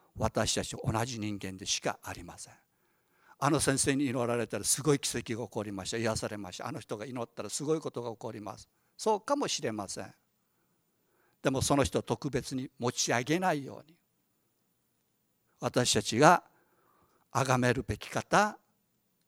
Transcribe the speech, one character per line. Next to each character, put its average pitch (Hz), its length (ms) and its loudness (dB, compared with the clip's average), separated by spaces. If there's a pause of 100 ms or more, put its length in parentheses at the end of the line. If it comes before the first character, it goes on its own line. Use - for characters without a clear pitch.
(160)
私 110 380 2
た 92 100 0
ち - 120 -10
と - 80 -10
同 113 200 0
じ 120 140 -8
人 104 200 -4
間 95 180 -10
で 92 100 -12
し - 140 0
か - 220 -4
あ 95 100 -10
り 87 100 -14
ま 85 160 -16
せ - 120 -16
ん。 - 40 -20 (840)
あ 139 120 2
の 143 100 4
先 139 180 2
生 139 180 2
に 143 100 0
祈 120 200 -2
ら 120 100 0
れ 113 100 -2
た 110 120 -4
ら 104 60 -8
す - 180 0
ご 147 120 4
い 139 40 4
奇 - 200 -4
跡 117 200 -6
が 120 60 -6
起 - 60 -10
こ 110 120 -4
り 104 100 -6
ま 95 120 -6
し - 60 -8
た。 113 60 -2
癒 113 200 0
さ 113 120 -4
れ 104 80 -8
ま 92 160 -10
し - 60 -10
た。 - 100 -8
あ 120 40 -6
の 156 80 -8
人 - 160 -10
が 104 100 -8
祈 123 140 -8
っ 117 60 -6
た - 160 -12
ら 104 80 -8
す - 140 -6
ご 156 100 2
い 160 60 -2
こ 143 100 -8
と 123 120 -8
が 120 80 -6
起 110 60 -10
こ 113 160 -10
り 107 80 -10
ま 101 160 -10
す。 - 120 -20 (280)
そ 220 200 2
う 202 40 -4
か - 140 -2
も 269 140 0
し - 140 -4
れ 120 100 -2
ま 104 160 -8
せ - 140 -10
ん。 107 120 -16 (1300)
で 147 80 4
も 131 100 2
そ - 140 2
の 143 80 6
人 - 160 0
を 107 40 -2
特 131 280 -4
別 131 240 -4
に 131 240 -6
持 120 140 0
ち - 180 0
上 120 120 2
げ 151 180 0
な 185 120 2
い 143 120 -4
よ 107 200 -14
う - 60 -20
に。 - 60 -20 (1600)
私 123 340 2
た 107 80 4
ち 110 160 0
が 165 260 8 (880)
崇 127 260 4
め 123 160 4
る 127 80 -4
べ 104 140 -4
き - 120 -10
方、 202 480 2 (720)